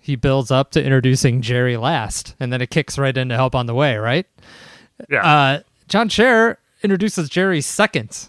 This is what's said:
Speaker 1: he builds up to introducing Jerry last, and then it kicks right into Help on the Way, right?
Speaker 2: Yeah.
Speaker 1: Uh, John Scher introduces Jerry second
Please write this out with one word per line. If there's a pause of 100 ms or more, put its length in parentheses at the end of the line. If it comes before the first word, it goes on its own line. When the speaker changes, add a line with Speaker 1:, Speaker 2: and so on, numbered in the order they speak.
Speaker 1:
he
builds
up
to
introducing
Jerry
last,
and
then
it
kicks
right
into
Help
on
the
Way,
right? (840)
Speaker 2:
Yeah.
Speaker 1:
Uh, (280)
John
Scher (260)
introduces
Jerry
second